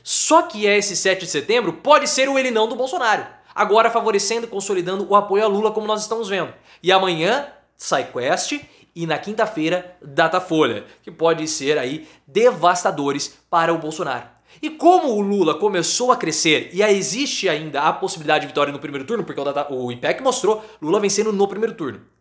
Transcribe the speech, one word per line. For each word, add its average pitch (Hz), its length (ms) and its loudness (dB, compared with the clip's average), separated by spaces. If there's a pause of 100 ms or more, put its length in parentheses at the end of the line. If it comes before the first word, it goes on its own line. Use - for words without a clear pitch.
Só - 400 2
que 208 240 -4
esse 202 300 2
sete 185 240 0
de 165 100 -8
setembro 170 440 0
pode 285 340 4
ser 262 200 2
o 277 80 0
Ele 254 140 2
Não 220 160 2
do 226 80 -4
Bolsonaro, 247 500 -2 (300)
agora 220 360 4
favorecendo 220 560 0
e 226 40 -14
consolidando 190 580 -4
o 202 60 4
apoio 202 300 2
a 220 40 4
Lula, 208 220 2
como 214 160 -4
nós 214 140 -2
estamos 226 280 -6
vendo. 175 240 -4 (300)
E 170 80 2
amanhã 190 560 2 (300)
sai 135 340 -2
Quest 151 440 -2 (400)
e 165 120 -8
na 151 120 -2
quinta-feira 180 840 -4
Datafolha, 156 840 0 (160)
que - 80 -18
pode 160 360 0
ser 147 320 -2
aí 131 300 -6 (180)
devastadores 156 1120 2 (100)
para 165 240 2
o 165 60 0
Bolsonaro. 151 540 -8 (280)
E 311 80 -6
como 320 400 4
o 208 120 0
Lula 196 340 2
começou 202 580 0
a 240 40 0
crescer 156 580 0
e 190 80 2
aí 208 140 4
existe 196 520 -4
ainda 151 340 -4
a 160 100 2
possibilidade 156 500 -2
de 143 60 -8
vitória 143 240 0
no 139 60 -10
primeiro 139 280 -10
turno, 208 180 -4
porque 143 160 -8
o 139 40 -4
data, 143 280 -4
o 123 180 -4
ipec 147 320 -4
mostrou 214 400 0 (180)
Lula 175 200 0
vencendo 208 320 0
no 196 160 2
primeiro 214 260 -4
turno. 113 280 -10 (180)